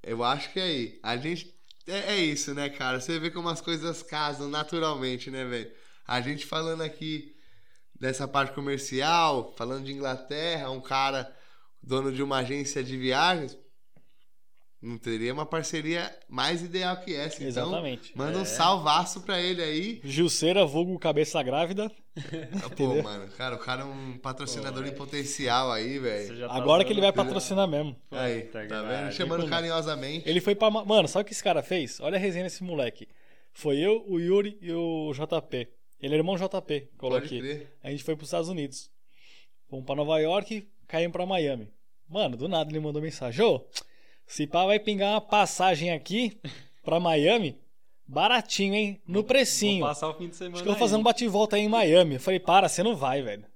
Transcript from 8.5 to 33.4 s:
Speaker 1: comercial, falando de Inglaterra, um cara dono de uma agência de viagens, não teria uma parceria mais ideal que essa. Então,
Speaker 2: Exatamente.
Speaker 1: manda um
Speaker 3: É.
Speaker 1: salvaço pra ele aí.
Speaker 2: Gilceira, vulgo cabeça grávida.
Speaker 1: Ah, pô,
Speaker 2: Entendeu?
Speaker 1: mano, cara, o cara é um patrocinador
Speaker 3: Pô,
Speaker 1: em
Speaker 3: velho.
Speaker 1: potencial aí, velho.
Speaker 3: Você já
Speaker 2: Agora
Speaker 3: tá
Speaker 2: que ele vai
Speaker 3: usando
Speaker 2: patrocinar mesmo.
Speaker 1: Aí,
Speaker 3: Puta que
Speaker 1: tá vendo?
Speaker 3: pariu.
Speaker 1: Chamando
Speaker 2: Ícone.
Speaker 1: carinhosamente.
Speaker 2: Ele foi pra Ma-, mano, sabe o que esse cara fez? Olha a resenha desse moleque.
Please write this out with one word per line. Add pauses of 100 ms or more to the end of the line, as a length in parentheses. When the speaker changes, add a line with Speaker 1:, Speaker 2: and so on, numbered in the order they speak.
Speaker 1:
comercial,
falando
de
Inglaterra,
um
cara (520)
dono
de
uma
agência
de
viagens, (1300)
não
teria
uma
parceria (160)
mais
ideal
que
essa.
Então, (220)
Speaker 2:
Exatamente.
Speaker 1:
manda
um
Speaker 3:
É.
Speaker 1:
salvaço
pra
ele
aí.
Speaker 2:
Gilceira,
vulgo
cabeça
grávida. (260)
Speaker 1:
Ah,
pô,
Speaker 2:
Entendeu?
Speaker 1:
mano,
cara,
o
cara
é
um
patrocinador
Speaker 3:
Pô,
Speaker 1:
em
Speaker 3:
velho.
Speaker 1:
potencial
aí,
velho.
Speaker 3:
Você
já
Speaker 2:
Agora
Speaker 3:
tá
Speaker 2:
que
ele
vai
Speaker 3:
usando
Speaker 2:
patrocinar
mesmo. (140)
Speaker 1:
Aí,
Speaker 3:
Puta
que
Speaker 1:
tá
vendo?
Speaker 3:
pariu.
Speaker 1:
Chamando
Speaker 2:
Ícone.
Speaker 1:
carinhosamente.
Speaker 2:
Ele
foi
pra
Ma-,
mano,
sabe
o
que
esse
cara
fez?
Olha
a
resenha
desse
moleque. (460)